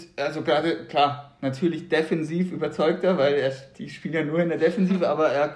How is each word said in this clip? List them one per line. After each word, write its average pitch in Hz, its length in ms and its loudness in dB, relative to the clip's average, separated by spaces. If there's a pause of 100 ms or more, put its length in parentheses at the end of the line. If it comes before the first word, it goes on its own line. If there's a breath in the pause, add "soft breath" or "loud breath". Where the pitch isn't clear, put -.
(160)
also 151 280 -4
gerade, 156 420 0
klar, 143 560 0
natürlich 151 480 -2
defensiv 160 640 0
überzeugter, 165 640 0
weil 143 160 4
er, 135 180 0 (260)
die - 120 -12
spielen - 240 -10
ja 160 100 0
nur 147 160 -2
in 170 80 2
der 156 100 -2
Defensive, 180 520 2
aber 147 180 2
er 143 280 2